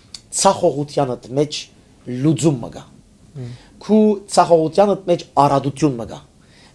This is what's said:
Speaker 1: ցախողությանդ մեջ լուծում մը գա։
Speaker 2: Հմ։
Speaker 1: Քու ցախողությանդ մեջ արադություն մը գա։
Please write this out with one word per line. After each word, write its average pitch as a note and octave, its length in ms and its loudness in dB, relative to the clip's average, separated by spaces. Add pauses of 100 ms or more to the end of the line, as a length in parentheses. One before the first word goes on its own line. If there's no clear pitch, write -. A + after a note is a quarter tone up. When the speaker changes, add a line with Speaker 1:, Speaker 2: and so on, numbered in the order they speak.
(420)
Speaker 1:
ցախողությանդ C#3+ 960 -2
մեջ D3 240 -4 (640)
լուծում D3 400 0
մը E2 100 -14
գա։ - 80 -18 (540)
Speaker 2:
Հմ։ B2 180 -14 (320)
Speaker 1:
Քու G#3+ 160 4 (320)
ցախողությանդ F3 800 2
մեջ - 120 -4 (200)
արադություն C#3 560 0
մը G#2+ 100 -12
գա։ - 100 -18 (540)